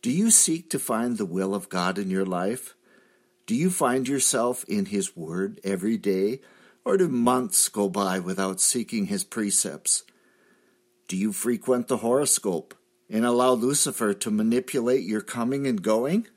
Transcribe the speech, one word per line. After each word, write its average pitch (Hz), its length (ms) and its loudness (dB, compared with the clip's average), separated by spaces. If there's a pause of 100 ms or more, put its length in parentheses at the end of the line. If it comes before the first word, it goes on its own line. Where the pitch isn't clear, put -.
Do 117 100 -2
you 202 200 2
seek 165 400 4
to 139 80 -2
find 117 400 -2
the 104 80 -2
will 95 280 -2
of 95 140 -6
God 92 300 -2
in 101 100 -2
your 95 160 0
life? 95 500 -4 (680)
Do 113 100 -2
you 151 140 2
find 131 400 2
yourself 127 560 0
in 98 220 0
his 95 280 -2
word 87 480 -6
every 98 360 -2
day, 101 420 0 (460)
or 196 100 2
do 185 100 4
months 127 640 0
go 101 220 0
by 95 280 0
without 95 400 -4
seeking 110 500 -2
his 101 140 -4
precepts? - 840 -2 (1040)
Do 92 120 -6
you 104 160 -2
frequent 120 540 0
the 123 100 0
horoscope 117 760 0 (360)
and 113 160 2
allow 123 260 4
Lucifer 120 600 0
to 107 160 -6
manipulate 117 720 2
your 104 180 -2
coming 127 460 -4
and 110 160 -2
going? 127 540 0